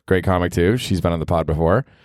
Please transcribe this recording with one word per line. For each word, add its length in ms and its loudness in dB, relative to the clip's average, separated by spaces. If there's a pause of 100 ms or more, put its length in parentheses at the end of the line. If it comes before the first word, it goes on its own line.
great 180 2
comic 260 0
too. 240 2
She's 260 -2
been 120 0
on 60 -2
the 60 -6
pod 220 0
before. 380 0 (200)